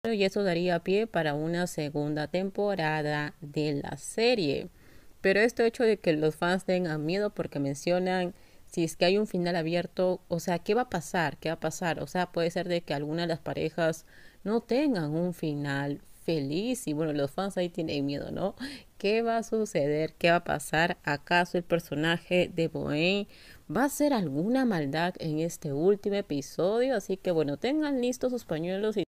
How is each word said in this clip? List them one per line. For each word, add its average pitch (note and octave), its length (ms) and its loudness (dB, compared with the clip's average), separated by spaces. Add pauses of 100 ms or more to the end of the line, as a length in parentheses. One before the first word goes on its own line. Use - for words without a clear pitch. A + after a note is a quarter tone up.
Y G3+ 140 2
eso G3 200 2
daría F3 360 2
pie G3 280 2
para D#3+ 260 0
una E3+ 340 -2
segunda D3 600 -2
temporada D#3 1120 -2
de D3 420 -2
la C#3 140 -8
serie. A3 720 0 (500)
Pero F#3+ 220 4
este A#3 240 2
hecho A#3 180 2
de A3 140 4
que E3 160 2
los D#3 240 2
fans F3+ 260 0
tengan E3 420 0
miedo G3+ 280 0
porque E3 260 -6
mencionan F3+ 760 0 (380)
si E3+ 120 0
es D#3+ 120 -2
que F3 100 2
hay F#3+ 120 6
un G#3+ 100 2
final F3 280 0
abierto, E3+ 720 0
o E3+ 120 -2
sea, E3+ 200 0
¿qué G#3 160 0
va B3 80 2
a - 60 -6
pasar? E3 480 -2
¿Qué D#3+ 120 -4
va E3 40 0
a E3 60 -6
pasar? D#3+ 420 -2
O C#3+ 60 -6
sea, F3+ 240 -2
puede E3+ 200 0
ser F3+ 160 -4
de E3+ 140 0
que - 120 -6
alguna D3+ 300 -2
de E3+ 40 -2
las D#3+ 120 -2
parejas D#3+ 680 -2 (380)
no A3+ 180 0
tengan A#3 540 0
un F3 180 0
final C#3+ 680 -4 (220)
feliz E3 640 -2
y D3+ 60 -2
bueno, D#3 200 0
los C#3+ 180 0
fans G3 260 -4
ahí F3+ 120 0
tienen D3 360 -2
miedo, C#3+ 260 -4
¿no? G3 240 -4 (440)
¿Qué A3 240 2
va A3+ 140 0
a A3 60 -2
suceder? D#3 720 0
¿Qué - 160 2
va E3+ 80 6
a F3 60 0
pasar? D3+ 600 0
¿Acaso F3 540 0
el F3 60 0
personaje E3+ 880 0
de E3 140 0
Boeing D#3 580 0 (500)
va A#3 80 4
a - 20 4
hacer D4 280 2
alguna G#3 520 2
maldad E3 520 0
en D3+ 220 -2
este E3 340 -4
último G3 440 2
episodio? G3+ 800 0
Así F#3+ 220 -2
que F3+ 140 -2
bueno, C#3+ 260 2
tengan C#4+ 440 0
listos B3 300 0
sus B3 140 -4
pañuelos F#3+ 520 -2
y F3 60 0 (160)